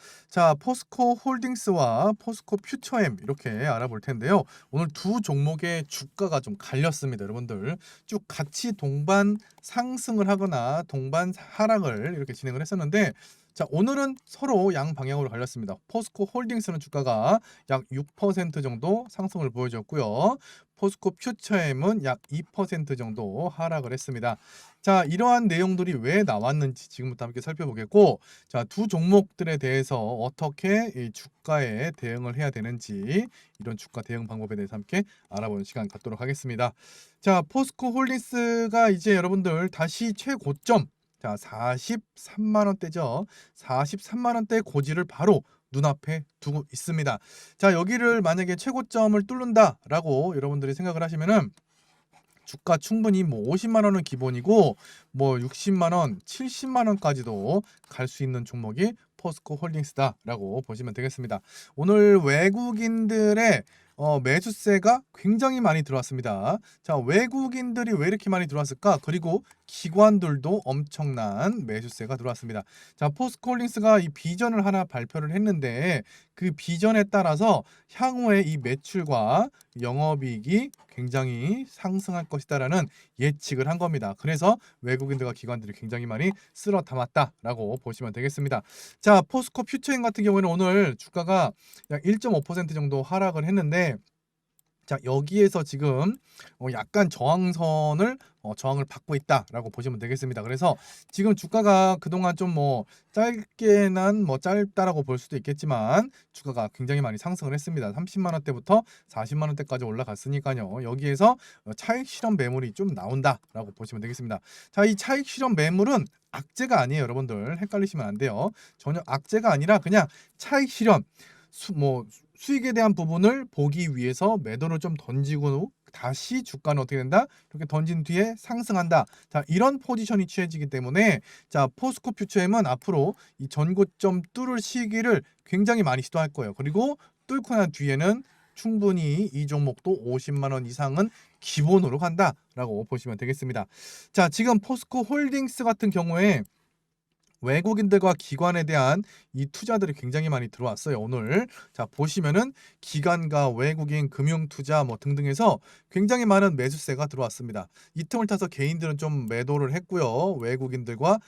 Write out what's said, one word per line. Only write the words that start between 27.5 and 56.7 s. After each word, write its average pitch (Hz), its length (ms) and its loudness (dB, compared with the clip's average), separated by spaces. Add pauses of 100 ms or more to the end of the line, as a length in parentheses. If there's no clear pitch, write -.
자, 120 160 -4
두 202 240 -4
종목들에 180 680 2
대해서 135 420 -2
어떻게 147 960 -2
이 120 160 -8
주가에 139 840 -4
대응을 120 400 -8
해야 147 120 -2
되는지, 117 800 -4 (320)
이런 113 160 -8
주가 - 260 -14
대응 117 240 -8
방법에 110 300 -10
대해서 101 200 -8
함께 175 280 -2 (260)
알아보는 101 360 -6
시간 107 240 -8
갖도록 110 320 -12
하겠습니다. 123 500 -4 (480)
자, 185 220 4
포스코 254 500 -2
홀딩스가 233 1000 2
이제 190 260 2
여러분들 180 500 0
다시 180 460 -4
최고점, 214 720 0 (360)
자, 104 140 -6
사십삼만 202 1300 -2
원대죠. 170 600 -4 (280)
사십삼만 202 800 -2
원대 226 260 0
고지를 151 420 -2
바로 180 400 2 (280)
눈앞에 147 520 -2 (160)
두고 147 320 -6
있습니다. 143 480 -4 (380)
자, 196 160 4
여기를 233 480 2
만약에 180 340 0
최고점을 220 720 2
뚫는다라고 170 1080 2
여러분들이 139 380 -2
생각을 170 300 -4
하시면은 165 480 2 (920)
주가 160 320 0
충분히 214 460 2
뭐 117 240 -2
오십만 214 360 2
원은 196 200 4
기본이고 131 720 4 (360)
뭐 131 280 2
육십만 170 520 0
원, 147 340 0
칠십만 254 640 -4